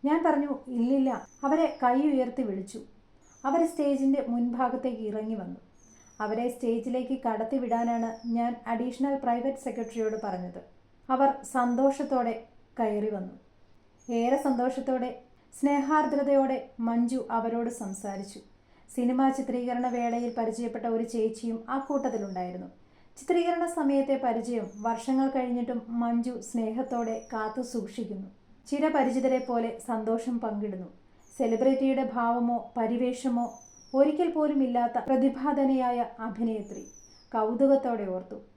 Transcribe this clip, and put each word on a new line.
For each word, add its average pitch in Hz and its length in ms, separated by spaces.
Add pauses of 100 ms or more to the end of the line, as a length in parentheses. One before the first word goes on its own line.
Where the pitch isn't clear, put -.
ഞാൻ 320 200
പറഞ്ഞു, 285 320 (100)
"ഇല്ലില്ല." 254 600 (160)
അവരെ 311 400
കൈ 247 180
ഉയർത്തി 262 400
വിളിച്ചു. 196 400 (640)
അവർ 330 220
സ്റ്റേജിൻ്റെ 277 640
മുൻഭാഗത്തേക്ക് 240 720
ഇറങ്ങി 214 340
വന്നു. 185 240 (640)
അവരെ 220 280
സ്റ്റേജിലേക്ക് 247 760
കടത്തിവിടാനാണ് 233 1040
ഞാൻ 233 400
അഡീഷണൽ 254 560
പ്രൈവറ്റ് 240 340
സെക്രട്ടറിയോട് 220 680
പറഞ്ഞത്. 180 380 (480)
അവർ 269 240 (180)
സന്തോഷത്തോടെ 247 920 (360)
കയറി 214 300
വന്നു. 190 240 (800)
ഏറെ 233 240
സന്തോഷത്തോടെ, 262 840 (380)
സ്നേഹാർദ്രതയോടെ 277 1120 (100)
മഞ്ജു 233 520
അവരോട് 233 380
സംസാരിച്ചു. 196 680 (560)
സിനിമാ 254 340
ചിത്രീകരണ 247 580
വേളയിൽ 240 500
പരിചയപ്പെട്ട 226 480
ഒരു 226 180
ചേച്ചിയും 226 680
ആ 262 100
കൂട്ടത്തിലുണ്ടായിരുന്നു. 202 880 (500)
ചിത്രീകരണ 349 480
സമയത്തെ 277 580
പരിചയം 226 460 (120)
വർഷങ്ങൾ 262 480
കഴിഞ്ഞിട്ടും 247 600
മഞ്ജു 233 500
സ്നേഹത്തോടെ 226 920
കാത്തു 220 280
സൂക്ഷിക്കുന്നു. 196 680 (400)
ചിരപരിചിതരെ 269 720
പോലെ 233 460
സന്തോഷം 226 540
പങ്കിടുന്നു. 208 480 (500)
സെലിബ്രിറ്റിയുടെ 262 760
ഭാവമോ 233 640
പരിവേഷമോ 240 800 (360)
ഒരിക്കൽ 302 340
പോലും 294 340
ഇല്ലാത്ത 240 340 (100)
പ്രതിഭാധനയായ 262 960 (140)
അഭിനേത്രി 220 680 (460)
കൗതുകത്തോടെ 240 720
ഓർത്തു. 185 320 (220)